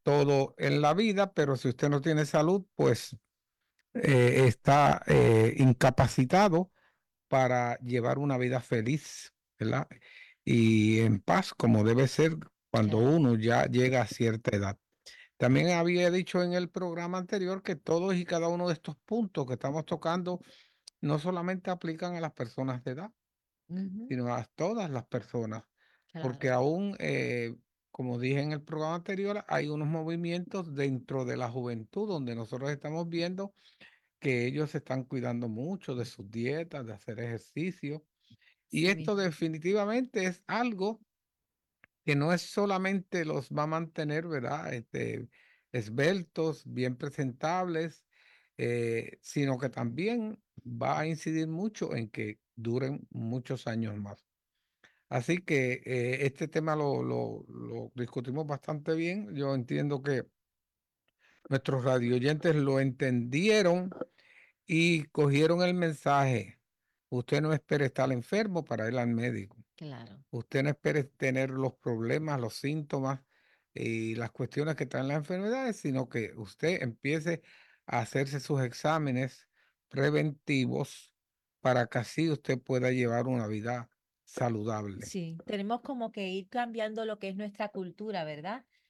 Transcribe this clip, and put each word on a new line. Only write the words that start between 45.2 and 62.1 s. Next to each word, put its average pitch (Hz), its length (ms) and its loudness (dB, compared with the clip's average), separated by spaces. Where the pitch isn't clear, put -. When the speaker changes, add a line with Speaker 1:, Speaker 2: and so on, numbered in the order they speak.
Speaker 1:
esbeltos, 147 920 -2
bien 127 300 -2
presentables, 160 1080 -4
eh, 117 640 -4
sino 139 360 -2
que 131 120 -4
también 202 680 -4
va 120 360 -2
a 151 60 -2
incidir 160 420 -4
mucho 180 480 -6
en 113 120 -6
que 107 300 -10
duren 127 560 -4
muchos 123 560 -6
años 113 300 -4
más. 101 280 -10
Así 147 280 0
que, 135 480 0
eh, 127 400 0
este 147 220 -4
tema 156 280 0
lo, 139 260 0
lo, 117 460 -4
lo 117 460 -10
discutimos 127 520 -6
bastante 151 480 -4
bien. 185 400 -4
Yo 139 200 -2
entiendo 143 480 -2
que 135 240 -2
nuestros 135 340 0
radioyentes 127 720 2